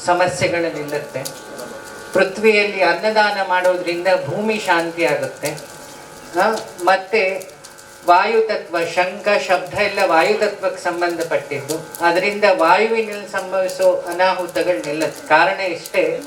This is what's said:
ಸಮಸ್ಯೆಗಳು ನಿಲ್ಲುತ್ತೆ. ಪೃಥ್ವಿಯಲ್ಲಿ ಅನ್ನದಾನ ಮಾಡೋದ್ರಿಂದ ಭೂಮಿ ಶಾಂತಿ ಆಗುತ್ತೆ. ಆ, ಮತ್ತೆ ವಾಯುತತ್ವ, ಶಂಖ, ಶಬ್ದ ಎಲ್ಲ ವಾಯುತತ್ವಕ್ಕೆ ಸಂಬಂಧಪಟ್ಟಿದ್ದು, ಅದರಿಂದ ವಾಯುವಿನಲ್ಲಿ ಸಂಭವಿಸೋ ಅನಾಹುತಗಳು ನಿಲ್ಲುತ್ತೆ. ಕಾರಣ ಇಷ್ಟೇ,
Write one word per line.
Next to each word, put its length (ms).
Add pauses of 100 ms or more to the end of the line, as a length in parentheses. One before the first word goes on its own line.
ಸಮಸ್ಯೆಗಳು 680
ನಿಲ್ಲುತ್ತೆ. 500 (880)
ಪೃಥ್ವಿಯಲ್ಲಿ 680
ಅನ್ನದಾನ 680
ಮಾಡೋದ್ರಿಂದ 600 (180)
ಭೂಮಿ 340
ಶಾಂತಿ 460
ಆಗುತ್ತೆ. 720 (640)
ಆ, 100 (320)
ಮತ್ತೆ 720 (500)
ವಾಯುತತ್ವ, 720 (180)
ಶಂಖ, 320 (200)
ಶಬ್ದ 260
ಎಲ್ಲ 320
ವಾಯುತತ್ವಕ್ಕೆ 800
ಸಂಬಂಧಪಟ್ಟಿದ್ದು, 1200
ಅದರಿಂದ 380 (100)
ವಾಯುವಿನಲ್ಲಿ 800
ಸಂಭವಿಸೋ 760
ಅನಾಹುತಗಳು 800
ನಿಲ್ಲುತ್ತೆ. 400
ಕಾರಣ 320
ಇಷ್ಟೇ, 680